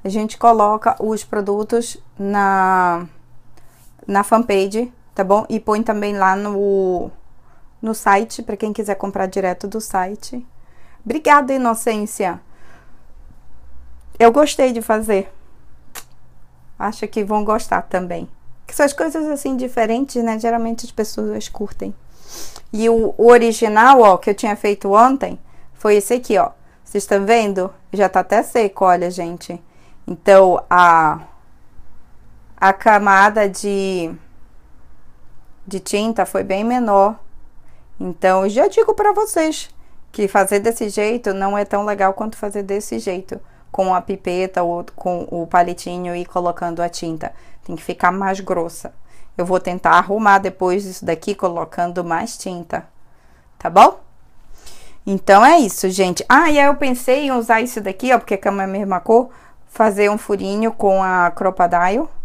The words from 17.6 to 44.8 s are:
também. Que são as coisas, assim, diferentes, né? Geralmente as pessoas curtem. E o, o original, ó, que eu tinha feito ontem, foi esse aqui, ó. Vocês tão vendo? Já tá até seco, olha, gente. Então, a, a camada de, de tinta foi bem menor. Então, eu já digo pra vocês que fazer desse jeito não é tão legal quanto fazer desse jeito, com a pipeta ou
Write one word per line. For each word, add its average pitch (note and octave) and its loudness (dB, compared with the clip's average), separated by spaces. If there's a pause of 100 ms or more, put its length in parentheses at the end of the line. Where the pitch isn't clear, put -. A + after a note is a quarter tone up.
também. F3+ -6 (360)
Que - -14
são D4 2
as C#4 0
coisas, D#4+ -4
assim, C#4 -4
diferentes, B3 -2
né? A3 -4
Geralmente A#3 -2
as A#3 -16
pessoas G#3+ -6
curtem. - -8 (800)
E A3 0
o, A3+ 2
o A3+ 6
original, A#3 6
ó, G3 8
que F#3+ -2
eu G#3 0
tinha G#3 -2
feito G#3 -2
ontem, A3+ 2 (340)
foi G#3 2
esse G#3 0
aqui, A#3+ 0
ó. F3 2 (340)
Vocês - -6
tão G3 0
vendo? G3 2 (200)
Já F#3+ 2
tá F#3 2
até G3+ 0
seco, A3 0
olha, F3+ 2
gente. F3 -10 (460)
Então, F#3+ 6
a, E3 4 (1400)
a F#3+ 4
camada G#3 4
de, F#3+ -4 (1600)
de F#3+ -10
tinta G#3 -2
foi G3 -4
bem G3 -4
menor. A3 2 (800)
Então, F#3 0
eu G3+ 0
já B3+ 2
digo A4 2
pra G#4 2
vocês F4 -2 (420)
que G#3 -2
fazer G3+ 2
desse A3 -2
jeito G#3+ -2
não G3 -2
é G#3 0
tão G3+ -2
legal G3 0
quanto G#3+ -8
fazer G#3 -8
desse G3+ -6
jeito, F#3+ -8 (320)
com F#3+ 0
a F3+ 0
pipeta F#3 -4
ou F3 -4 (100)